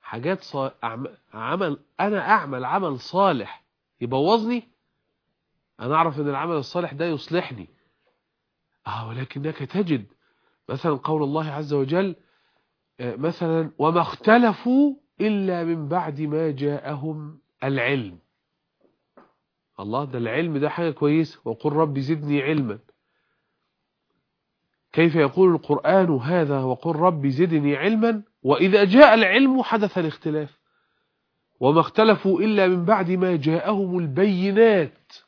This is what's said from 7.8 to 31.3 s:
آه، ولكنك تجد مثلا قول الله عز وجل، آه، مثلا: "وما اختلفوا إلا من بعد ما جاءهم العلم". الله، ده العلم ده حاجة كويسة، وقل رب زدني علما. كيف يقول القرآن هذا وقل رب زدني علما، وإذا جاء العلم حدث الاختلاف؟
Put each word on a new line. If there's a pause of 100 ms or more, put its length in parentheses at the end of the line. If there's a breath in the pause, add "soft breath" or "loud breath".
آه،
ولكنك
تجد (640)
مثلا
قول
الله
عز
وجل، (840)
آه،
مثلا:
"وما
اختلفوا (260)
إلا
من
بعد
ما
جاءهم (240)
العلم". (1600)
الله،
ده
العلم
ده
حاجة
كويسة،
وقل
رب
زدني
علما. (2250)
كيف
يقول
القرآن
هذا
وقل
رب
زدني
علما، (220)
وإذا
جاء
العلم
حدث
الاختلاف؟ (1000)